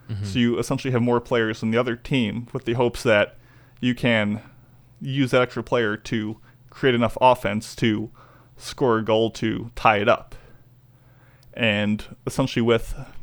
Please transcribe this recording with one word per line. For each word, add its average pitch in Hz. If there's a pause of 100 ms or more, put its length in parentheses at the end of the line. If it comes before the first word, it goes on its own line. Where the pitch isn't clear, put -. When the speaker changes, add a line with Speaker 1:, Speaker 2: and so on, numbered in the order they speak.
Speaker 1:
Mm-hmm. 104
Speaker 2:
so 98
you 120
essentially 131
have 120
more 120
players 113
than 113
the 113
other 120
team, 117
with -
the 120
hopes 123
that 104 (420)
you 123
can 110 (580)
use 131
that 127
extra 123
player 113
to 110 (320)
create 131
enough 120
offense 110
to 107 (460)
score 117
a 113
goal 110
to 113
tie 107
it 107
up. - (1160)
And 107 (220)
essentially -
with 113 (280)